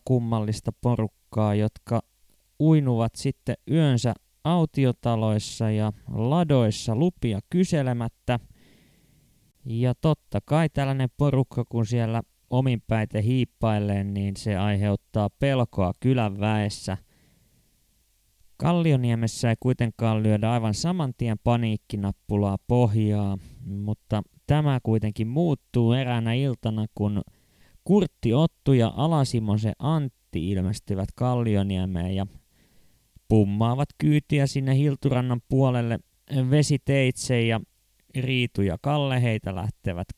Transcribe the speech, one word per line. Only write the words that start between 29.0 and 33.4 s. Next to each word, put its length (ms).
Antti 720
ilmestyvät 640
Kallioniemeen 1040
ja 100
pummaavat 600